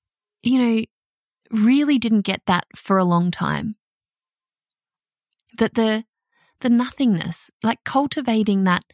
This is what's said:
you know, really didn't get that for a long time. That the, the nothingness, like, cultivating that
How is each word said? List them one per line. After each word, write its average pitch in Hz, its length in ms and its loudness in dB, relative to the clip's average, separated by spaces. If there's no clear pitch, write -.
you 254 160 2
know, 226 260 0
really 262 480 2
didn't 220 240 2
get 190 240 -4
that 180 200 0
for - 200 -2
a 190 80 2
long 175 280 2
time. 151 420 -4
That 226 160 0
the, 220 300 0
the 247 100 0
nothingness, 240 800 -2
like, 220 220 -4
cultivating 220 800 -2
that 180 300 0